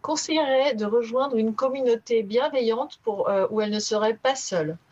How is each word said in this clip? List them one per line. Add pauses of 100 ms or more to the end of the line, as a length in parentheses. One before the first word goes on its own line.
conseillerais
de
rejoindre
une
communauté
bienveillante
pour,
euh,
où
elle
ne
serait
pas
seule. (140)